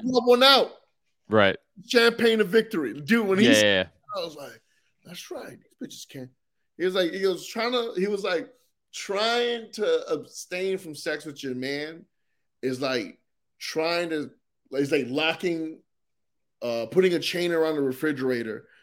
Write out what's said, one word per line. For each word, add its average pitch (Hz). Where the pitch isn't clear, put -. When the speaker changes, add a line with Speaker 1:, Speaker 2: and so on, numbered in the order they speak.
Speaker 1:
I -
rub 254
one 247
out. 269
Speaker 2:
Right. 101
Speaker 1:
Champagne 233
of 190
victory. 170
Dude, 214
when 190
he 208
Speaker 2:
Yeah, 113
Speaker 1:
said 107
Speaker 2:
yeah, 98
yeah. 185
Speaker 1:
I 170
was 165
like, -
"That's -
right. 262
These -
bitches -
can't." 127
He 165
was 185
like, 180
he 190
was 180
trying 226
to, 233
he 190
was 202
like, 170
"Trying 233
to 170
abstain 180
from 160
sex 151
with 147
your 127
man 147
is 127
like 127
trying 170
to, 147
it's 139
like 143
locking, 160
uh, 117
putting 185
a 160
chain 175
around 160
the 143
refrigerator, 127